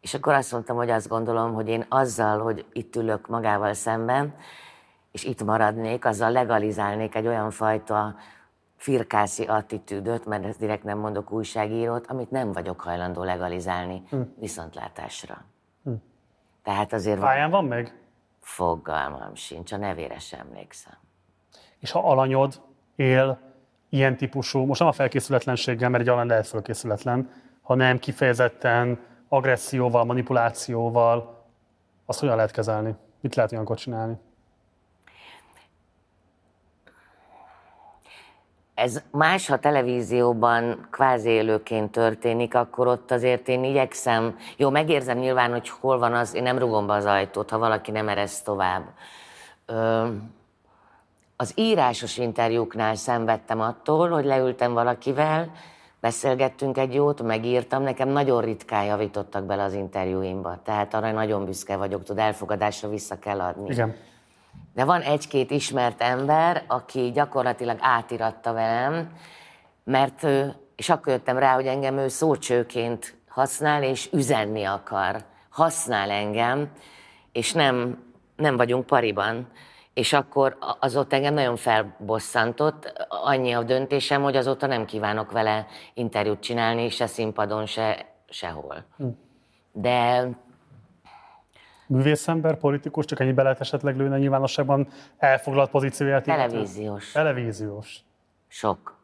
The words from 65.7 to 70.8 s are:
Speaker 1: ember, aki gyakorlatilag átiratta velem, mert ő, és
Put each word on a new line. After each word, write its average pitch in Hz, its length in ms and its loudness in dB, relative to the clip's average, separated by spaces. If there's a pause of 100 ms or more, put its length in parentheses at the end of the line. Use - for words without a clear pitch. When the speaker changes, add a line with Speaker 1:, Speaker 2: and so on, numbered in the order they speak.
Speaker 1:
ember, 147 680 2
aki 123 460 -2
gyakorlatilag 127 640 0
átiratta 117 760 0
velem, 127 580 -2 (720)
mert 135 400 2
ő, 139 320 2 (200)
és - 140 -6